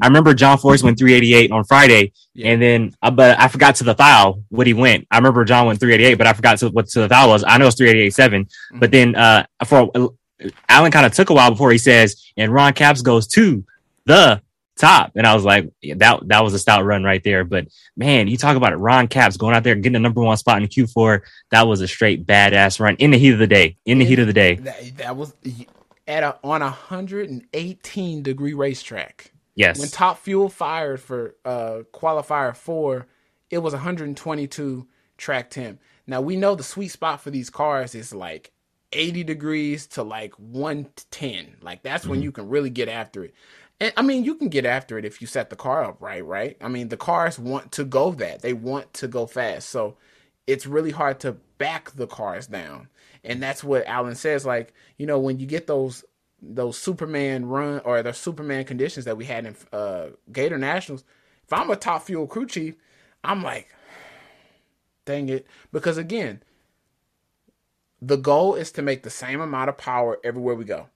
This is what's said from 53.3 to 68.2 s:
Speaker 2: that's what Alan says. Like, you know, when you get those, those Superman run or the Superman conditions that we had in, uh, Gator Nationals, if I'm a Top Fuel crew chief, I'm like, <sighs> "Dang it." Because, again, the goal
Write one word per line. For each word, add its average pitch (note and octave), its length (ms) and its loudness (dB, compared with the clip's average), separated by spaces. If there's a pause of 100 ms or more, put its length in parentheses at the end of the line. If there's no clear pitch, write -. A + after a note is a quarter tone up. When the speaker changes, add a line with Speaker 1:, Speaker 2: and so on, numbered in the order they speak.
Speaker 2:
that's C3+ 200 -12
what C#3 240 -6
Alan A#2+ 280 -10
says. C#3+ 320 -10
Like, A#2+ 260 -10 (240)
you D3 100 -14
know, D3 120 -4
when C3 200 -8
you C3 80 -14
get D#3+ 200 -12
those, C3+ 380 -8 (360)
those A#2+ 380 -12
Superman C#3+ 680 -10
run C#3+ 380 -10
or A#2 180 -4
the A#2 100 -12
Superman C#3+ 520 -14
conditions C3+ 400 -10
that A2+ 120 -10
we A2+ 100 -18
had A#2 180 -12
in, G#2+ 120 -20 (160)
uh, G2 340 -12 (260)
Gator C#3+ 260 -8
Nationals, C#3+ 460 -12 (400)
if - 80 -14
I'm G#3 180 -6
a G3+ 60 -4
Top E3 280 -10
Fuel D#3+ 220 -12
crew A#3+ 200 -14
chief, D#3+ 280 -14 (480)
I'm F#3+ 200 -8
like, - 260 -16 (640)
<sighs> - 720 -20
"Dang C#3+ 240 -12
it." C3 180 -12 (260)
Because, D#3+ 260 -8
again, E3 440 -12 (1600)
the C3+ 160 -4
goal D3 380 -2